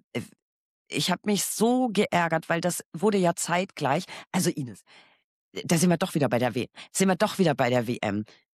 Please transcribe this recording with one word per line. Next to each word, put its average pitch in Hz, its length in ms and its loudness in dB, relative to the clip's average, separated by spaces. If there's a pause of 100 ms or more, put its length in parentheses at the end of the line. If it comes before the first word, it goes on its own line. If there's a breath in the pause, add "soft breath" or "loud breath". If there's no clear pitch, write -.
(140)
äh, 117 80 -4 (680)
ich - 220 -2
hab - 140 -4
mich 208 200 0
so 247 460 0
geärgert, 170 580 0
weil 170 120 0
das 175 220 -2 (100)
wurde 202 240 0
ja 170 180 2
zeitgleich, 165 680 -2 (280 loud breath)
also 175 180 0
Ines, 127 320 -6 (840 soft breath)
da 175 140 2
sind 180 120 2
wir 170 80 4
doch - 160 -4
wieder 143 160 2
bei 120 100 2
der 120 160 0
W-, 120 120 -4 (240 loud breath)
sind 190 160 2
wir 185 80 4
doch 202 240 0
wieder 165 160 4
bei 131 140 2
der 123 180 2
W 120 140 -4
M. 107 240 -2 (280 soft breath)